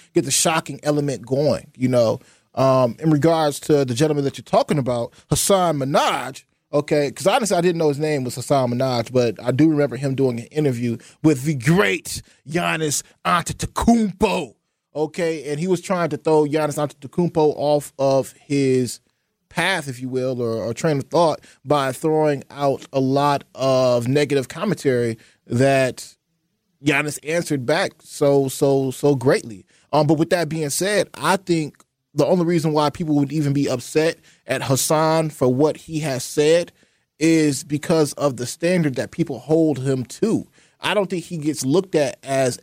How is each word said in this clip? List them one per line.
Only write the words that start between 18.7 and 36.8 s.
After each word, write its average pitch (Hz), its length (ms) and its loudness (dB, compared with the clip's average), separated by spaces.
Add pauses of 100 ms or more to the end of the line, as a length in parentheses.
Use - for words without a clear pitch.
path, 170 400 -4
if 123 120 -10
you 131 80 -8
will, 127 320 -4
or, 113 220 -4
or 113 120 -6
train 123 240 -2
of 127 60 -6
thought 156 360 0 (240)
by 135 280 0
throwing 156 580 0
out 139 420 -2
a 135 80 0
lot 139 440 0 (100)
of 127 520 2
negative 139 420 0
commentary 127 720 -2 (280)
that 131 680 0 (720)
Giannis 147 340 -2 (100)
answered 156 380 -4
back 160 260 -2 (100)
so, 139 460 2
so, 135 420 0
so 143 240 0
greatly. 120 500 -2 (280)
Um, 135 140 2
but 156 80 4
with 165 160 0
that 170 180 0
being 156 220 -4
said, 190 440 -2
I 165 220 0
think 165 460 -4 (320)
the 143 120 2
only 175 180 2
reason 165 280 0
why 147 180 2
people 156 260 -2
would 139 160 0
even 143 200 0
be 139 160 0
upset 156 500 -2 (280)
at 131 160 -4
Hassan 156 680 0
for 127 220 0
what 143 240 2
he 160 240 -8
has 135 240 -6
said 160 480 2 (460)